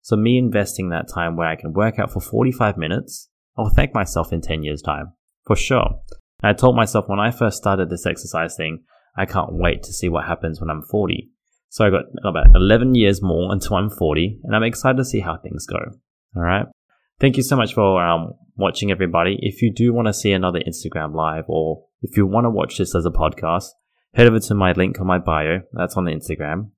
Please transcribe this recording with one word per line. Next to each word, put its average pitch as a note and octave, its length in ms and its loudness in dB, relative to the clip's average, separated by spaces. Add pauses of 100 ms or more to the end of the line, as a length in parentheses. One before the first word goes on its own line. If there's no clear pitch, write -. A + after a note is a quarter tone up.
So - 140 0
me A2+ 200 2
investing G2+ 520 -2
that E2 240 -6
time E2+ 240 -4
where E2 100 -2
I D#2+ 80 -2
can D#2+ 180 -10
work G#2 260 0
out G2 120 -2
for - 100 -6
forty-five A#2 560 0
minutes, E2 520 -6 (280)
I'll A2 140 -2
thank C3+ 240 4
myself F#2+ 380 -2
in E2 80 -2
ten D#2+ 240 -4
years' D2 180 -8
time, D2 300 -6 (340)
for A2 80 4
sure. - 460 0 (420)
And G#2 80 2
I G#2 40 2
told B2+ 200 4
myself A2 320 0
when G2 140 -4
I A2 100 0
first A#2 280 -2
started F#2+ 300 0
this F2 160 -8
exercise - 520 -6
thing, D#2+ 260 -8 (340)
"I F#2 100 -2
can't D#2+ 260 -4
wait E2+ 320 -2
to - 80 -14
see - 160 -4
what E2 160 -2
happens E2 360 -6
when E2 100 -6
I'm D#2 120 -8
forty." - 480 -4 (380)
So - 180 0
I G2+ 40 4
got F#2+ 160 0 (180)
about E2 320 10
eleven A2+ 400 6
years G2 260 4
more F2+ 300 0
until G2 240 -2
I'm G2+ 140 -2
forty, E2+ 520 -2
and A2 140 -2
I'm A2+ 80 2
excited B2+ 320 0
to - 80 0
see - 160 -2
how E2+ 160 -6
things - 300 -12
go. - 120 -8 (560)
All E2+ 80 -4
right? F#2 240 0 (540)
Thank C3+ 160 4
you C3 80 0
so C3+ 100 -2
much A#2+ 200 0
for, F#2+ 280 2
um, E2 300 0 (240)
watching, G2 340 -2
everybody. F2+ 500 0
If G#2+ 220 -4
you A2+ 100 2
do A#2+ 200 2
wanna A2+ 200 0
see G2+ 200 0
another F#2 340 0
Instagram D#2 480 -8
live, D#2 320 -4
or D#2+ 380 -4 (180)
if - 140 -6
you G2+ 100 4
wanna A2+ 240 2
watch - 280 -4
this F#2+ 180 -2
as E2+ 100 0
a F2 40 0
podcast, D#2+ 560 -2 (480)
head A#2 120 8
over A2+ 140 6
to - 140 -2
my F#2 180 4
link F2+ 280 0
on F#2 60 -4
my F#2 120 2
bio. D#2+ 420 -2 (120)
That's - 240 -4
on F#2 100 -2
the E2+ 40 -2
Instagram. D#2 680 -8